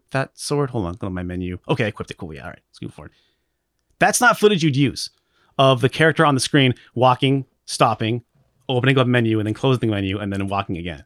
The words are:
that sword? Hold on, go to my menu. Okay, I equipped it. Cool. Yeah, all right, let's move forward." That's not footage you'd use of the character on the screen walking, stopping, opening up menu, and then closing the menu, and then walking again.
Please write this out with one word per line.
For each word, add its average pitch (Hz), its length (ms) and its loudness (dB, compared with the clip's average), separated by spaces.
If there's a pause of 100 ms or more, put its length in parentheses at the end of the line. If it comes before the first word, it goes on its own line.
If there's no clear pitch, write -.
(120)
that - 280 -6
sword? 143 300 -4
Hold 117 160 -4
on, 87 80 -6
go 101 140 -10
to 92 40 -8
my 90 120 -6
menu. 90 440 -8
Okay, 123 180 0
I - 20 -2
equipped - 240 -10
it. - 60 -16
Cool. 78 160 -14
Yeah, 67 100 -16
all 87 80 -14
right, - 80 -20 (100)
let's - 120 -20
move - 120 -12
forward." 76 180 -20 (880)
That's 202 220 2
not 240 180 4
footage 208 240 4
you'd 139 140 2
use 127 320 -2 (480)
of 131 240 4
the 131 80 2
character 160 360 2
on 143 100 4
the 127 60 0
screen 131 320 2 (200)
walking, 131 520 2 (200)
stopping, 117 580 -2 (460)
opening 131 280 2
up 123 100 2
menu, 113 320 2
and 104 80 -2
then 107 60 -2
closing 123 360 0
the 104 60 0
menu, 98 240 -4
and 101 120 -6
then 98 160 -4
walking 98 300 -4
again. 82 280 -12